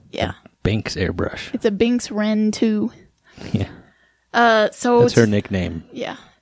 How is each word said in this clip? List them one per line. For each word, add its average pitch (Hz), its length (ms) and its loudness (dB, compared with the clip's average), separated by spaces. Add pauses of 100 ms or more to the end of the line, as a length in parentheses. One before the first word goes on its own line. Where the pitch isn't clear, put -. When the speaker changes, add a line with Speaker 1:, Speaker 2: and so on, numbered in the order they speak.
(120)
Speaker 1:
Yeah. - 220 -4 (120)
Speaker 2:
A - 40 -20 (140)
Binks 104 340 -2
airbrush. - 560 -4
Speaker 1:
It's 247 120 -6
a 220 60 0
Binks 233 400 0
Wren 214 400 0
two. 214 400 0 (600)
Speaker 2:
Yeah. 101 160 -2 (640)
Speaker 1:
Uh, 226 380 4
so 240 320 2
Speaker 2:
That's 240 100 4
her - 120 8
Speaker 1:
t- 104 60 2
Speaker 2:
nickname. 90 600 -2
Speaker 1:
Yeah. - 240 -10 (240)